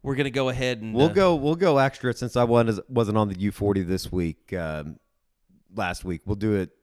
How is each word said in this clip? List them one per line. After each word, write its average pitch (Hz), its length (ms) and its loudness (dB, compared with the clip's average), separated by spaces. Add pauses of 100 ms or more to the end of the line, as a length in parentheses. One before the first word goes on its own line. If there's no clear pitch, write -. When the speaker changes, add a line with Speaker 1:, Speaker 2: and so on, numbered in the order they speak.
Speaker 1:
we're 139 120 -4
gonna 139 160 -2
go 131 180 0
ahead 127 340 -2
and, 110 120 -8
Speaker 2:
We'll 131 160 6
Speaker 1:
uh, - 20 -8
Speaker 2:
go, 185 220 4
we'll 151 220 0
go 170 220 2
extra 131 360 0
since 120 220 -6
I 123 80 4
was, 113 440 4
wasn't 110 300 0
on 107 100 2
the 95 120 -6
U 101 120 0
forty 101 300 0
this 90 300 -4
week, 87 420 -4
um, 78 440 -8 (760)
last 92 300 -6
week. 90 200 -6
We'll 104 120 -4
do 104 180 0
it. 92 160 -2 (120)